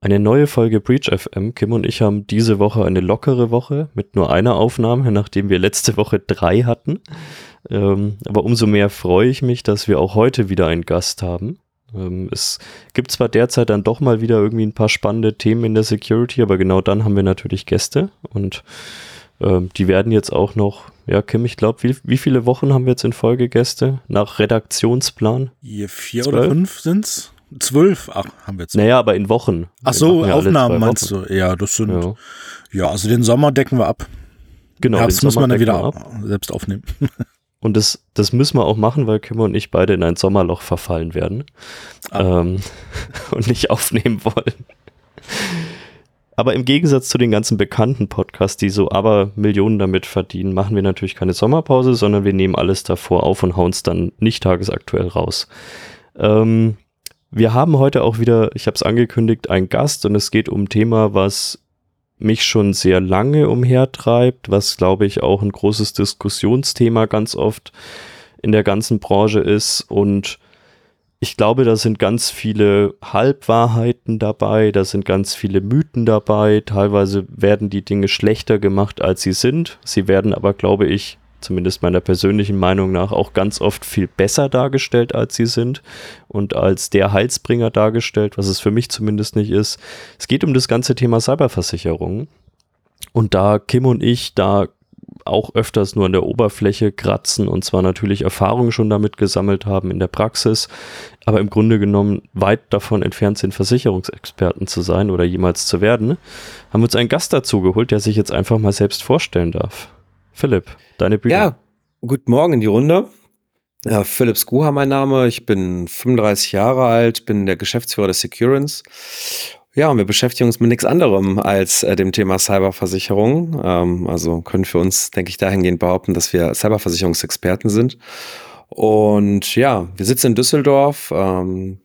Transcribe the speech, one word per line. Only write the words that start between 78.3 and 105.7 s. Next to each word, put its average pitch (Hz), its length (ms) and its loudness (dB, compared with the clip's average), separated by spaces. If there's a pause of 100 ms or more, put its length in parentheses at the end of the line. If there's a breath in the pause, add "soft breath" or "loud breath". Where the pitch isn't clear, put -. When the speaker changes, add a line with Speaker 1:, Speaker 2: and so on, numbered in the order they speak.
Speaker 1:
gemacht, 98 400 0
als 92 220 0
sie 143 100 0
sind. 147 520 -2
Sie 95 220 -2
werden 98 260 2
aber, 101 200 0
glaube 101 340 2
ich, - 320 -2 (220)
zumindest 92 420 -4
meiner 90 180 2
persönlichen 98 560 0
Meinung 95 360 2
nach, 98 180 0
auch - 220 -2
ganz 101 280 -2
oft - 240 -2
viel 95 220 -2
besser 107 420 0
dargestellt, 127 640 0
als 113 220 -2
sie 117 120 0
sind 120 360 -4 (460 loud breath)
und 101 260 -4
als 92 360 0
der 98 220 2
Heilsbringer 117 560 0
dargestellt, 110 720 0
was 98 80 -2
es 95 140 -2
für 104 100 0
mich 113 200 -2
zumindest 104 440 -4
nicht 104 160 0
ist. 107 300 -2 (400 loud breath)
Es - 80 -14
geht - 160 0
um 147 100 0
das 127 140 -4
ganze 123 260 0
Thema 117 260 2
Cyberversicherung. 95 1080 -2 (800)
Und 110 240 0
da 101 240 4
Kim 123 280 0
und 120 180 2
ich 120 320 -2
da 98 320 2 (560)
auch - 320 -2
öfters 107 400 0
nur 101 100 2
an 92 60 0
der 92 100 2
Oberfläche 104 720 0
kratzen - 560 -2
und 90 160 -2
zwar 95 180 0
natürlich 98 400 0
Erfahrungen 110 480 0
schon 110 180 0
damit 104 280 0
gesammelt 98 500 0
haben 95 240 -2
in 92 80 -4
der 92 80 -2
Praxis, - 600 -2 (560 loud breath)
aber 107 160 4
im 101 100 -2
Grunde 110 300 4
genommen 101 420 2 (120)
weit 101 380 0
davon 101 300 0
entfernt 101 360 -2
sind, 95 140 -4
Versicherungsexperten 95 1160 -2
zu - 140 -6
sein 92 280 0
oder 87 140 2
jemals 90 420 0
zu 90 140 -2